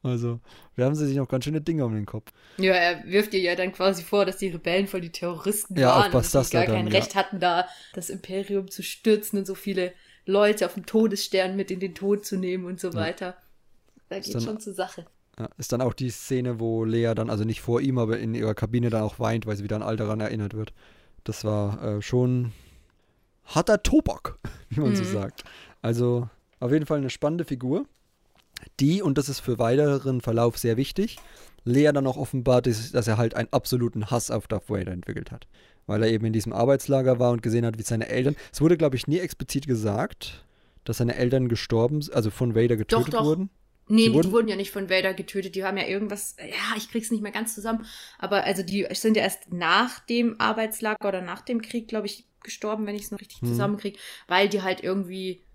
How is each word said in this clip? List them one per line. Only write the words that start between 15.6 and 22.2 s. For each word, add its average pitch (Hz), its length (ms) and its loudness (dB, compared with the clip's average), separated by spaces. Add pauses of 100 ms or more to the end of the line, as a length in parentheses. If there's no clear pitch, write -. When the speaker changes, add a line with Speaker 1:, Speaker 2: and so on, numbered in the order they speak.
Speaker 1:
dann 120 80 0
auch 120 120 0
die 127 180 -4
Szene, 123 480 -4
wo 113 260 0
Lea 113 300 2
dann, 113 160 -2
also 107 120 0
nicht 110 180 -2
vor 120 200 2
ihm, 131 160 2
aber 113 220 2
in 113 160 -2
ihrer 110 180 0
Kabine 117 380 0
dann 110 100 2
auch 107 180 -4
weint, 113 280 0
weil 104 100 -2
sie 101 60 -8
wieder 104 120 -2
an 107 80 -4
Alderaan 107 380 -2
erinnert 104 320 -4
wird. 107 180 -8 (540)
Das - 180 -8
war, 104 400 -2 (140)
äh, 104 60 -4
schon 123 480 2 (960)